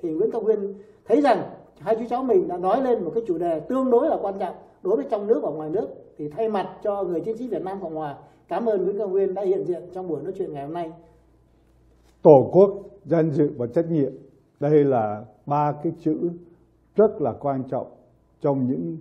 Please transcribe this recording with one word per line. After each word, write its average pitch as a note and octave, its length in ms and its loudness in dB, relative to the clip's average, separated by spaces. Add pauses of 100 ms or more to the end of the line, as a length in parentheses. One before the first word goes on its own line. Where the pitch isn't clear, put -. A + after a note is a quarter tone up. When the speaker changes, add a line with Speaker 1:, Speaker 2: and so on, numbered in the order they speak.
Speaker 1:
Thì E3 100 -4
Nguyễn F#3+ 200 0
Công A3+ 120 -4
Nguyên G3+ 300 0 (320)
thấy C4 160 4
rằng A3+ 220 4 (360)
hai G3 160 0
chú A3 140 -2
cháu B3 140 -2
mình F#3+ 240 4
đã F3+ 100 -6
nói F#3+ 240 0
lên A#3 220 0
một D#3 100 -6
cái A3+ 140 -2
chủ E3+ 100 -2
đề E3 220 -2
tương B3+ 320 -2
đối C4 180 4
là G3+ 120 0
quan G3 180 -4
trọng F#3+ 160 -6 (280)
đối F#3+ 120 0
với C#4 140 0
trong G3+ 180 -2
nước B3+ 160 2
và F3+ 60 -4
ngoài D#3 200 -8
nước. G#3 180 -2 (300)
Thì D3 120 -8
thay A3 200 -4
mặt F#3+ 200 -4 (140)
cho G3+ 200 -2
người F3 180 -2
chiến A3 160 -6
sĩ B3 100 -10
Việt F#3+ 140 -6
Nam F#3+ 200 -8
Cộng D#3+ 140 -10
Hòa, D3+ 200 -8 (320)
cảm G3 220 -4
ơn G3 140 2
Nguyễn G3+ 140 -2
Công G3+ 140 -4
Nguyên F#3+ 220 0
đã F#3+ 80 -4
hiện F#3 240 0
diện E3 160 -4 (120)
trong F#3 140 -10
buổi D3 160 -4
nói F#3 140 -8
chuyện E3 160 -6
ngày C#3 120 -8
hôm D3+ 80 -10
nay. E3+ 180 -8 (1300)
Speaker 2:
Tổ C#3+ 320 10
quốc, G3 160 8 (360)
danh D#3+ 260 2
dự D3 260 2
và A#2+ 100 -4
trách E3 240 -2
nhiệm. C#3+ 200 2 (480)
Đây D3 260 4
là A2 400 0 (200)
ba D3 260 0 (120)
cái E3+ 160 -2
chữ D#3+ 300 -2 (680)
rất G#3 260 4
là C#3 120 -2
quan C3+ 360 -4
trọng - 220 -6 (500)
trong C3+ 260 2
những C3+ 340 -4